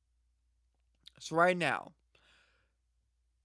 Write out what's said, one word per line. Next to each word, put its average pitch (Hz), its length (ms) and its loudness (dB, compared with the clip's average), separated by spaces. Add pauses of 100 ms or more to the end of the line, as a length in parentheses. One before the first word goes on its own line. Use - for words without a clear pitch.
(1200)
So - 160 -10
right 180 220 4
now, 127 340 -2 (1500)